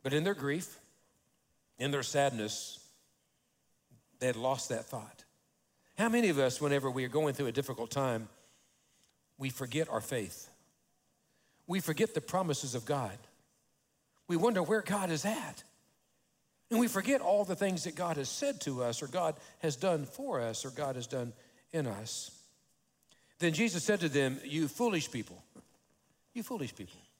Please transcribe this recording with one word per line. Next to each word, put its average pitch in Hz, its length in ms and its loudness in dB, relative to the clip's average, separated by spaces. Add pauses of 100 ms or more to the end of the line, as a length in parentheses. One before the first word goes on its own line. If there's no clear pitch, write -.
But 135 100 0
in 156 120 2
their 202 100 2
grief, 147 440 -4 (1000)
in 139 120 0
their 139 120 0
sadness, 120 800 0 (1400)
they 127 100 2
had 120 80 0
lost 131 340 -2
that 113 160 -4
thought. - 380 -12 (720)
How 220 100 2
many 226 220 4
of 143 80 4
us, 127 200 4
whenever 143 320 2
we 127 140 -2
are 123 40 -4
going 143 260 2
through 135 140 0
a 117 40 -2
difficult 120 380 -4
time, 120 400 0 (1040)
we 135 140 -4
forget 135 400 -2
our 117 100 0
faith? 104 480 -4 (1160)
We 185 140 0
forget 170 340 0
the 151 80 0
promises 151 520 -2
of 113 120 -4
God. 127 320 -2 (1080)
We 175 120 2
wonder 196 240 4
where 208 180 2
God 190 300 0
is 160 160 0
at. 220 360 -4 (1080)
And 226 100 4
we 240 80 4
forget 220 320 2
all 202 240 4
the 190 100 0
things 185 300 0
that 170 100 -6
God 170 220 -2
has 139 140 -2
said 285 320 -2
to 127 200 -2
us 120 200 0
or 147 40 -6
God 160 280 0 (240)
has 147 180 0
done 156 300 2
for 240 340 -4
us 117 240 -2
or 135 60 -6
God 135 260 -4
has 120 100 -6
done 120 280 -4 (400)
in 151 120 0
us. 110 440 -6 (1080)
Then 170 140 4
Jesus 180 320 0
said 208 160 4
to 170 80 2
them, 135 360 2
"You 151 220 0
foolish 185 440 0
people, 101 340 -8 (880)
you 233 100 -8
foolish 165 320 -6
people." - 260 -14 (200)